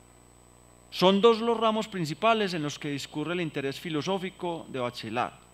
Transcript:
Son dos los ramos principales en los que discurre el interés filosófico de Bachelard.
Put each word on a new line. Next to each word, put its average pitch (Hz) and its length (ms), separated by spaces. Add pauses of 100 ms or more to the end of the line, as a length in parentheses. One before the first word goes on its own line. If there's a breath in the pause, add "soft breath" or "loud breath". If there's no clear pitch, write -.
(920)
Son 196 320
dos 226 180
los 233 180
ramos 220 300
principales 190 640
en 165 100
los 147 160
que 147 120
discurre 151 420
el 180 80
interés 139 400
filosófico 170 880
de 131 120
Bachelard. 113 520 (220)